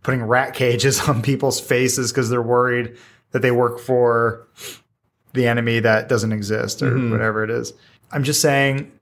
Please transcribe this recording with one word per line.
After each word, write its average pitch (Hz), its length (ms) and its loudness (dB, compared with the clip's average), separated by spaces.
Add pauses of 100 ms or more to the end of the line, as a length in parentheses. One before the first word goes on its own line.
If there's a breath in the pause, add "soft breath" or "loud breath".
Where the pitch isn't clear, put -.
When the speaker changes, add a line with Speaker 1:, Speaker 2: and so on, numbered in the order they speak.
Speaker 1:
putting 131 180 -2
rat 127 320 0
cages 123 460 2
<laughs> - 80 0
on 113 140 0
people's 135 380 0
faces 123 520 0
'cause 117 180 0
they're 120 100 0
worried 120 560 0 (360 loud breath)
that 131 100 0
they 127 80 4
work 120 300 0
for 117 680 0 (840 loud breath)
the 123 160 2
enemy 117 320 0
that 110 280 2
doesn't 113 240 0
exist," 107 500 -4
or 127 100 0
Speaker 2:
Mm-hmm. 123 180 -2
Speaker 1:
whatever 110 320 0
it 107 80 -4
is. 120 220 -6 (400 soft breath)
I'm 143 100 -2
just 143 180 -2
saying. 139 600 0